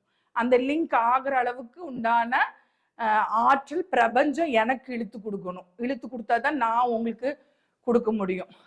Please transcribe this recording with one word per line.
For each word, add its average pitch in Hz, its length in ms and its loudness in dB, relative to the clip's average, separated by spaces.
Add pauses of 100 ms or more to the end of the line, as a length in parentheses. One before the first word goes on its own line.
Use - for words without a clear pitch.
(320)
அந்த 240 260 2
லிங்க் 285 360 -2
ஆகுற 254 360 2
அளவுக்கு 254 540 -4
உண்டான, 233 680 0 (440)
அஹ், 214 300 2
ஆற்றல் 277 560 2
பிரபஞ்சம் 254 640 2
எனக்கு 247 480 0
இழுத்து 233 240 -8
கொடுக்கணும். 185 480 -10 (100)
இழுத்து 254 320 -6
கொடுத்தாதான் 240 420 -2
நான் 240 360 2
உங்களுக்கு 233 580 -4 (360)
கொடுக்க 233 320 2
முடியும். 185 360 -4 (180)